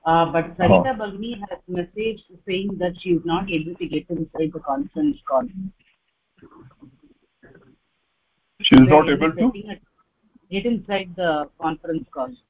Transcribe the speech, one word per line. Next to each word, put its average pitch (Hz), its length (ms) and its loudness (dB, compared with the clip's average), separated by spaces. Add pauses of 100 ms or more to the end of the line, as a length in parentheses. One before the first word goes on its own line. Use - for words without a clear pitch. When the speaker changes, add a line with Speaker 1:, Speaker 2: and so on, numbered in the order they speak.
Speaker 1:
uh, 165 260 4
but 165 260 -4
Sarita 180 380 4
Speaker 2:
Huh. 214 100 -8
Speaker 1:
Bagni 202 340 -10
has 202 200 -12 (100)
messaged 208 540 -6 (220)
saying 196 340 -4
that 180 220 -2
she 185 100 -2
is 165 120 2
not 170 260 -2
able 165 260 -6
to 160 120 -10
get 147 220 -6
inside 160 440 -4
the 160 60 -8
conference 143 580 -4 (100)
call. 147 200 0 (3250)
Speaker 2:
She - 140 6
is 131 60 12
Speaker 1:
There 127 80 8
Speaker 2:
not 151 200 8
Speaker 1:
is 147 40 4
a 139 100 0
Speaker 2:
able 160 80 2
to? 180 160 0
Speaker 1:
setting 208 240 -6
at, - 80 -14 (720)
get 196 140 -4
inside 196 500 -4
the 156 340 -2 (120)
conference 160 520 -4
call. 127 200 -6 (160)